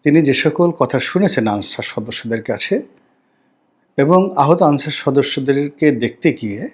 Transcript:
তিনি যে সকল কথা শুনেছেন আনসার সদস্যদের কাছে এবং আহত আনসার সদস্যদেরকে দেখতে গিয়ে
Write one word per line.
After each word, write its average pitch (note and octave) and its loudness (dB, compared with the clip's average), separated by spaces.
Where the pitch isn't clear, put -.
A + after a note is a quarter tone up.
তিনি D3+ 4
যে C#3 2
সকল E3+ 0
কথা B2+ -2
শুনেছেন F3 0
আনসার G#2 -4
সদস্যদের A2+ -6
কাছে G3 -4
এবং F3+ 4
আহত D#3 4
আনসার D3 2
সদস্যদেরকে C#3+ 0
দেখতে B2 -2
গিয়ে A2 -8